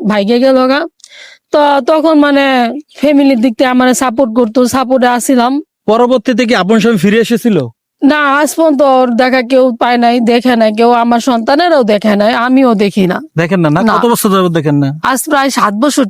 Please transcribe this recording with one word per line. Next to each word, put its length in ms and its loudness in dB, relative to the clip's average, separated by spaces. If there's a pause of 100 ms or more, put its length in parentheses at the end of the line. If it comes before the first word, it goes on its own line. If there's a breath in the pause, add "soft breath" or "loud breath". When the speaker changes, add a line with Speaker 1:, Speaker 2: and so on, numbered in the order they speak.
Speaker 1:
ভাইগে 300 0
গেল 300 2
গা। 120 -2 (720 loud breath)
তো 80 0 (280)
তখন, 320 2
মানে, 540 0 (240)
ফ্যামিলির 440 0
দিক 160 0
থেকে 140 0
আমার 240 2
সাপোর্ট 420 -2
করতো, 300 0
সাপোর্টে 400 0
আসছিলাম। 560 0 (240)
Speaker 2:
পরবর্তীতে 580 0
কি 100 0
আপন 240 0
স্বামী 200 2
ফিরে 220 2
এসেছিল? 460 0 (360)
Speaker 1:
না, 140 2
আজ 380 0
পর্যন্ত 280 0
ওর 280 2
দেখা 320 0
কেউ 340 0
পায় 200 0
নাই, 240 0
দেখে 360 0
নাই 200 2
কেউ, 140 2
আমার 300 0
সন্তানেরাও 640 0
দেখে 340 0
নাই, 180 0
আমিও 400 2
দেখি 320 0
না। 140 -4 (180)
Speaker 2:
দেখেন 220 0
না? 100 0
না, 120 0
Speaker 1:
না। 100 2
Speaker 2:
কত 140 0
বছর 240 -2
যাবত 200 0
দেখেন 240 -2
না? 280 -2
Speaker 1:
আজ 220 -2
প্রায় 260 -2
সাত 240 -2
বছর 360 -2